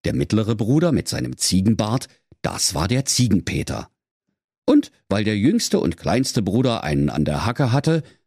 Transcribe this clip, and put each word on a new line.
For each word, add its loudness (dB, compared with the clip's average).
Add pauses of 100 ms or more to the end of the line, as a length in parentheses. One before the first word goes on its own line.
Der -2
mittlere 0
Bruder 2
mit 0
seinem -6
Ziegenbart, 0 (320)
das -4
war 0
der 0
Ziegenpeter. -2 (720)
Und 4 (200)
weil 0
der 0
jüngste 2
und -2
kleinste 0
Bruder 0
einen 0
an -2
der -2
Hacke 0
hatte, 0 (240)